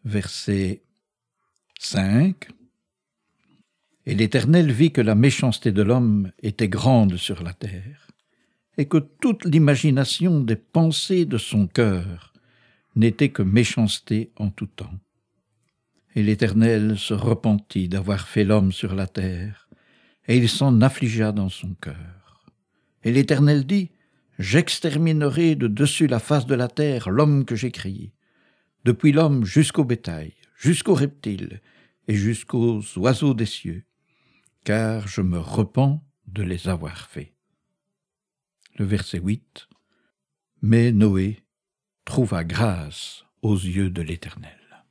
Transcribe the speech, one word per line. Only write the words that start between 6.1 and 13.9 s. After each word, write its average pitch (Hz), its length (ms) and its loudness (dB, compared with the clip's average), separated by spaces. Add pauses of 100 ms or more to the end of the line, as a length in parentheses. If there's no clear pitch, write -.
était 104 280 -2
grande 104 480 4
sur 87 260 -8
la 85 80 -8
terre, 98 560 -14 (680)
et 143 80 0
que 160 120 0
toute 175 460 -2
l'imagination 147 960 2
des 113 160 0
pensées 165 720 0
de 135 120 -4
son 104 300 0
cœur 92 640 -2 (640)
n'était 113 340 2
que 107 140 -4
méchanceté 110 920 0